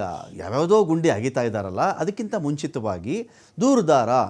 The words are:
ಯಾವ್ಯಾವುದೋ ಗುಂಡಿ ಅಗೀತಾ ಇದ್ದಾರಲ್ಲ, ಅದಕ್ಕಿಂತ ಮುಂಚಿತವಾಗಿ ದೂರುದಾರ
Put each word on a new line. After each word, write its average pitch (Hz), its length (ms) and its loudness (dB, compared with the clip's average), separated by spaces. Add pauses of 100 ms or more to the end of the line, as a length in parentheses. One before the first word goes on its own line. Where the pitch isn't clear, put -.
(360)
ಯಾವ್ಯಾವುದೋ 151 480 2
ಗುಂಡಿ 160 260 2
ಅಗೀತಾ 123 320 0
ಇದ್ದಾರಲ್ಲ, 104 400 -2
ಅದಕ್ಕಿಂತ 196 540 -2
ಮುಂಚಿತವಾಗಿ 143 920 -6 (320)
ದೂರುದಾರ 160 480 4 (200)